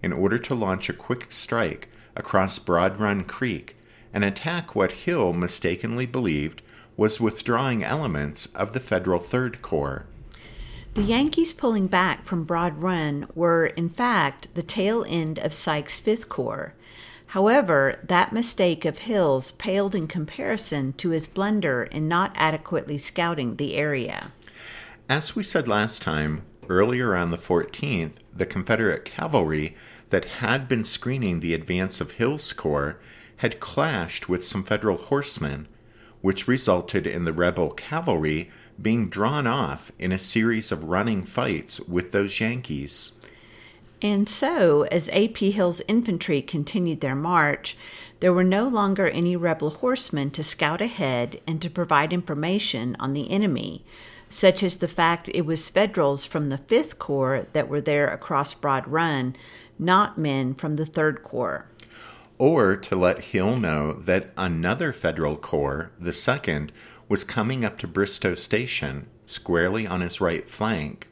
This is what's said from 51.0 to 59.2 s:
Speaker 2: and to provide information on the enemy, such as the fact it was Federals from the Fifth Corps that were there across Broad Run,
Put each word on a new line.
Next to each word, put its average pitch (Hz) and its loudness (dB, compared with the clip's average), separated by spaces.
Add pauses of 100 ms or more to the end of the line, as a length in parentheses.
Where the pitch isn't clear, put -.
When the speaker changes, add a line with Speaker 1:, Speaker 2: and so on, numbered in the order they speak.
Speaker 2:
and 165 -2
to 170 -6
provide 156 2
information 160 -2
on 135 -2
the 143 -4
enemy, 185 0 (460)
such 190 4
as 180 0
the 175 -4
fact 170 2
it 165 0
was 160 -2
Federals 165 2
from 151 -2
the 139 -2
Fifth - 2
Corps 135 0
that 151 0
were 147 -2
there 147 2
across 143 -2
Broad 135 -2
Run, 139 0 (440)